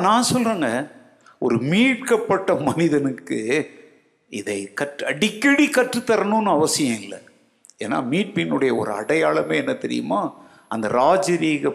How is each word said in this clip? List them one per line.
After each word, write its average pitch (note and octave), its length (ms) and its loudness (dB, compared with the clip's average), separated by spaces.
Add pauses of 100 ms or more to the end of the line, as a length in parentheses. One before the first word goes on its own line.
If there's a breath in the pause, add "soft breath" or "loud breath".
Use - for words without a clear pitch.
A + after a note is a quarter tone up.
நான் A#3 220 4
சொல்றேங்க, E3+ 380 0 (760 soft breath)
ஒரு A#2+ 140 2 (160)
மீட்கப்பட்ட A3 760 2 (180)
மனிதனுக்கு C#3 720 0 (920)
இதை G#2 240 -6 (220)
கற்று-, - 320 -6
அடிக்கடி G#3+ 580 2
கற்றுத்தரணும்னு A3 880 0
அவசியம் C#3+ 480 0
இல்லை. G2 180 -14 (640)
ஏன்னா B2+ 140 -2 (120)
மீட்பினுடைய D#3+ 680 0
ஒரு G#2 180 -4
அடையாளமே D#3 640 0
என்ன C3 100 -2 (100)
தெரியுமா? B2 380 -2 (540 loud breath)
அந்த A2+ 120 -4 (140)
ராஜரீக D#3 760 2